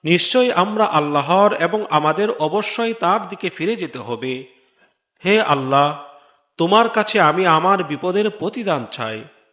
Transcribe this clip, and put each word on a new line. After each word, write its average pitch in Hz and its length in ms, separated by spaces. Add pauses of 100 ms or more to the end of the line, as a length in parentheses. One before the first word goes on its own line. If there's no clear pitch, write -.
নিশ্চয়ই 240 460
আমরা 208 340
আল্লাহর 151 680
এবং 190 360
আমাদের 156 420
অবশ্যই 208 640
তার 196 360
দিকে 190 200
ফিরে 190 260
যেতে 170 240
হবে। 123 460 (800)
হে 214 160
আল্লাহ, 143 560 (600)
তোমার 208 320
কাছে 214 320
আমি 170 260
আমার 175 360
বিপদের 180 460
প্রতিদান 180 640
চাই 113 320 (300)